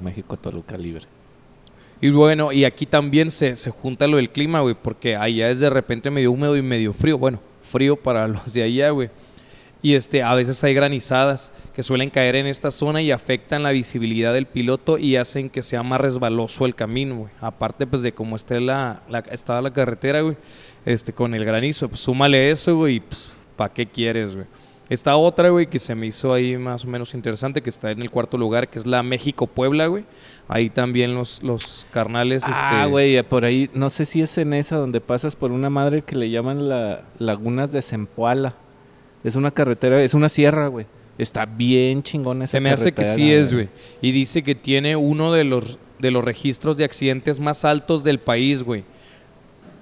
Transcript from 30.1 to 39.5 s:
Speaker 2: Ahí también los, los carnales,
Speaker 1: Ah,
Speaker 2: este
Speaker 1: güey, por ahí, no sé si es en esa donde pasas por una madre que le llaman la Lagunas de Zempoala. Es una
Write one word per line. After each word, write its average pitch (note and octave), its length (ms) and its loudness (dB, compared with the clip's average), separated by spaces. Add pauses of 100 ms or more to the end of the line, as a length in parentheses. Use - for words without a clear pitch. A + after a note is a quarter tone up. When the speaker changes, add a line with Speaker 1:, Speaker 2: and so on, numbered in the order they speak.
Speaker 2:
Ahí A2+ 220 0
también B2 420 0
los, B2 300 -6
los - 480 -6
carnales, A#2+ 560 0
Speaker 1:
Ah, C#3 340 0
Speaker 2:
este D3 80 2
Speaker 1:
güey, C#3 340 4
por A#2+ 220 0
ahí, C3 280 2
no C3+ 180 -2
sé D#3 140 -2
si D#3+ 180 0
es D3+ 160 -4
en D3+ 140 0
esa C#3+ 240 -2
donde B2+ 220 0
pasas B2 380 -4
por B2+ 160 -2
una C3+ 160 -2
madre C#3+ 320 2
que C#3+ 160 -8
le A2+ 140 -2
llaman C3+ 360 -2
la A#2 360 -4 (160)
Lagunas A#2 520 -2
de C#3 120 -2
Zempoala. A#2+ 720 -2 (680)
Es A#2 120 -2
una C#3 160 2